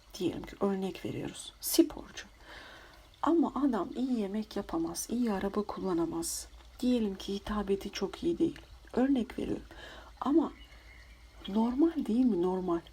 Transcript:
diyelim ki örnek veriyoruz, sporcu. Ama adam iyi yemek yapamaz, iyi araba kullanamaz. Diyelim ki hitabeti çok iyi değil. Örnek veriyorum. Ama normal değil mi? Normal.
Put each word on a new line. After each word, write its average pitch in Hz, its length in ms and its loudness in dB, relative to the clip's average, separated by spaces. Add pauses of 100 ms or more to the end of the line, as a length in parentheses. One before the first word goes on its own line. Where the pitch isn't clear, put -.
(200)
diyelim - 240 -2
ki - 160 -12
örnek 190 460 -2
veriyoruz, - 560 -8
sporcu. - 640 0 (960)
Ama 320 340 4
adam 240 400 2
iyi 247 240 0
yemek 208 360 -2
yapamaz, 170 560 -2
iyi 233 200 2
araba 196 320 0
kullanamaz. 262 840 -2 (320)
Diyelim 226 360 2
ki 196 180 -6
hitabeti 202 560 -2
çok - 340 -6
iyi 170 140 2
değil. - 220 2 (340)
Örnek 254 460 2
veriyorum. - 260 -4 (560)
Ama 285 300 4 (960)
normal 247 580 2
değil 240 200 4
mi? 196 160 4
Normal. 180 400 2 (120)